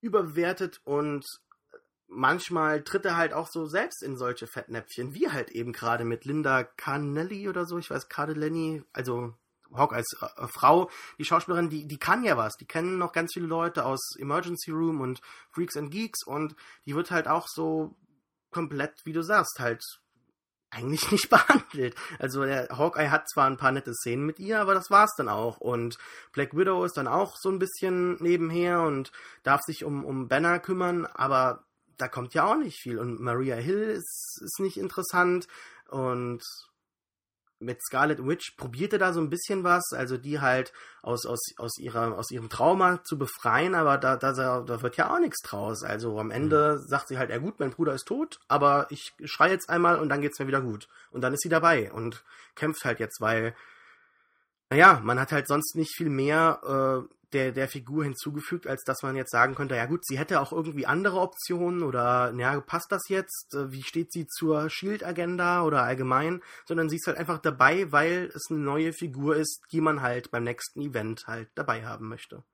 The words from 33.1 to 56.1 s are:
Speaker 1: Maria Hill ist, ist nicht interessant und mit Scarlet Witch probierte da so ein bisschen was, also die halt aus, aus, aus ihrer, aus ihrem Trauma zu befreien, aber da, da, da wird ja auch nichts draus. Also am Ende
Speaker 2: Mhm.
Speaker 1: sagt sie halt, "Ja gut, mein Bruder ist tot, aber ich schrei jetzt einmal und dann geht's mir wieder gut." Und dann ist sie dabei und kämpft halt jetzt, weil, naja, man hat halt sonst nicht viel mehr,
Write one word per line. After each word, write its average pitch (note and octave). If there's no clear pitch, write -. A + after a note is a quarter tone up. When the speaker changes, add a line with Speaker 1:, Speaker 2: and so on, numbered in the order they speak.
Speaker 1:
Maria B2
Hill F#3+
ist, -
ist -
nicht G3
interessant F3+
und B2
mit A#2
Scarlet C3+
Witch F3
probierte C#3+
da F#3
so E3+
ein D3+
bisschen F3+
was, F3
also B2+
die C#3+
halt C3
aus, A#2+
aus, A#2+
aus A#2
ihrer, A2+
aus A2+
ihrem A#2
Trauma F3+
zu D#3
befreien, C3+
aber D3+
da, C3
da, C3+
da B2
wird A#2+
ja -
auch F4
nichts -
draus. G#2
Also G#2+
am A2
Ende D3+
Speaker 2:
Mhm. C#3
Speaker 1:
sagt C#3
sie C3
halt, B2+
"Ja A2+
gut, D#3
mein C3+
Bruder D3+
ist B2
tot, D4
aber C#3+
ich -
schrei D3
jetzt F#3+
einmal E3+
und D3+
dann C#3+
geht's D3
mir C3+
wieder C3+
gut." A2
Und C3
dann C3
ist C#3+
sie F3+
dabei D#3+
und A#2
kämpft D#3
halt A#2
jetzt, A2
weil, A2+
naja, D#3+
man A#2+
hat C3
halt C#3+
sonst C#3+
nicht D#3
viel E3
mehr, C3+